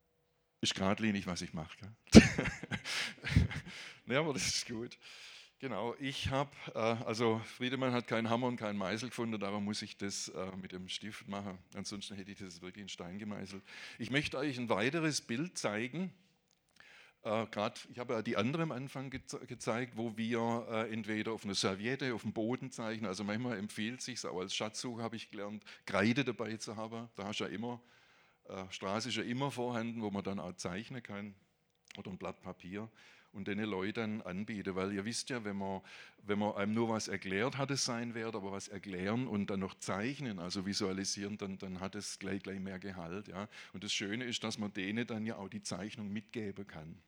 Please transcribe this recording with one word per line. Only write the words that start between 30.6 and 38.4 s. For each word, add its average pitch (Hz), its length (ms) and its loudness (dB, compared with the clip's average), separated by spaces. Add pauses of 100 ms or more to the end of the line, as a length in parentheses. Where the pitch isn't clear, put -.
kann. 101 320 -10 (600)
Oder 101 140 -8
ein 90 60 -8
Blatt 92 240 -8
Papier 95 480 -10 (440)
und 98 140 -8
den 101 120 0
Leuten 107 640 0
anbieten. 95 520 -4
Weil 95 180 2
ihr 98 120 -2
wisst 117 240 -4
ja, 123 160 -2
wenn 98 120 -2
man, 98 240 -2 (440)
wenn 101 140 4
man 104 160 4
einem 101 180 2
nur 113 160 4
was 110 180 0
erklärt, 101 500 2
hat 135 140 0
es 135 140 2
seinen 120 300 -2
Wert, 113 200 -2
aber 98 160 -4